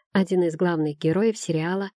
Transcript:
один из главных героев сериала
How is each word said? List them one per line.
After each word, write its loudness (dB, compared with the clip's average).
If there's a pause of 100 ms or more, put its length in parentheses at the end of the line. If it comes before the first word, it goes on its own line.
(120)
один 2
из -2
главных 0
героев 2
сериала -4 (100)